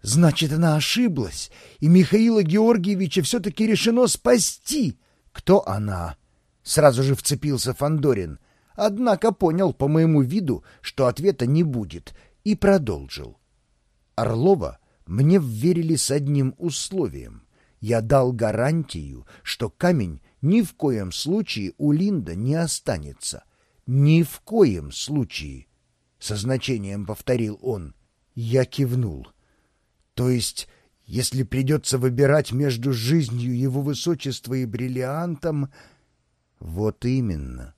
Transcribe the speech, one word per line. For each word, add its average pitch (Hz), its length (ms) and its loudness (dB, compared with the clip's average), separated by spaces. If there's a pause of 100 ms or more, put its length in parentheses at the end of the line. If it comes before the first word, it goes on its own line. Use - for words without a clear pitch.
«Значит, 147 500 4
она 156 260 2
ошиблась, 151 720 -2 (280)
и 147 80 2
Михаила 208 540 6
Георгиевича 190 800 2
всё-таки 208 460 -2
решено 233 400 2
спасти!» - 920 0 (340)
«Кто - 360 2
она?» — 95 500 -4 (460)
сразу 135 400 4
же 135 120 2
вцепился 135 580 -4
Фандорин, 135 640 0 (360)
однако 214 560 2
понял 175 420 2
по 139 140 -2
моему 156 340 4
виду, 139 420 -2 (180)
что - 240 -2
ответа 139 400 0
не 151 180 2
будет, 107 520 -6 (280)
и 208 120 0
продолжил. 90 840 0 (760)
«Орлова 113 640 0 (260)
мне 139 320 4
вверили 160 580 0
с - 140 -4
одним 139 480 0
условием. 85 840 -6 (360)
Я 113 220 0
дал 127 320 2
гарантию, 107 920 -2 (160)
что - 260 -6
камень 117 520 0 (200)
ни 196 220 4
в - 100 -6
коем 107 380 -2
случае 151 680 -6
у 147 140 0
Линда 156 440 -2
не 123 200 -2
останется. 101 880 -6 (420)
Ни 147 380 4
в - 160 -8
коем 104 520 2
случае», — 78 760 -8 (520)
со - 160 -8
значением 104 680 -4
повторил 110 560 -4
он. 90 320 -8 (400)
Я 120 320 0
кивнул. 120 600 -4 (880)
«То 123 160 -2
есть, - 380 -4 (380)
если 123 380 -4
придётся 135 540 0
выбирать 135 540 2
между 131 420 -2
жизнью 120 640 -2
его 131 240 -2
высочества 147 760 -4
и 127 100 -2
бриллиантом?» 135 1080 -4 (880)
«Вот 95 460 -4
именно. 73 720 -4